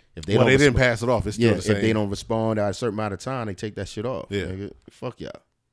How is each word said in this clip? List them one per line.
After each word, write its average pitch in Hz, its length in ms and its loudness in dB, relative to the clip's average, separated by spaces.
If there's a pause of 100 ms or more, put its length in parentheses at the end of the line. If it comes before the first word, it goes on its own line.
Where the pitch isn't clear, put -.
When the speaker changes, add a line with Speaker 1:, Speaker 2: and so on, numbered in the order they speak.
(160)
Speaker 1:
if 78 80 -12
they 95 120 -2
Speaker 2:
Well, 123 100 6
Speaker 1:
don't 131 60 6
Speaker 2:
they 135 120 6
didn't 131 120 6
Speaker 1:
resp- - 40 2
Speaker 2:
pass 120 220 2
it 120 80 -2
off. 107 160 2
It's 101 100 -6
still 117 120 4
Speaker 1:
Yeah, 110 60 6
Speaker 2:
the 90 40 -2
Speaker 1:
if - 80 -6
they 104 220 2
Speaker 2:
same. 110 60 2
Speaker 1:
don't 107 160 0
respond 113 480 -2
at 104 120 0
a 92 40 -4
certain 110 200 -4
amount 107 200 -4
of 90 60 -10
time, 127 280 -6
they 98 60 -6
take 107 220 -10
that 101 120 -8
shit 107 180 -8
off. 120 240 -8
Speaker 2:
Yeah. 98 160 -2
Speaker 1:
Nigga, 95 260 -10 (180)
fuck - 300 -14
y'all. - 220 -14 (300)